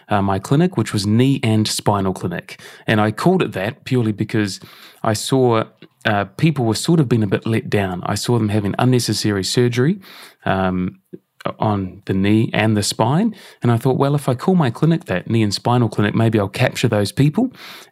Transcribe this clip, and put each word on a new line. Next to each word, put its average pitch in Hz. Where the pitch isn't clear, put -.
uh, 104
my 98
clinic, 156
which 110
was 101
knee 127
and 110
spinal 98
clinic. -
And 110
I 107
called 175
it -
that 95
purely 120
because 107
I 110
saw, 120
uh, 101
people 143
were 110
sort 165
of 127
being 117
a 104
bit -
let 113
down. 95
I 90
saw 120
them 110
having 101
unnecessary 113
surgery, 123
um, 92
on 98
the -
knee 101
and 107
the 101
spine. 120
And 120
I 117
thought, 127
Well, 139
if 143
I 127
call 190
my 156
clinic 160
that, 90
Knee 113
and 101
Spinal 120
Clinic, 104
maybe 113
I'll 98
capture -
those 104
people 151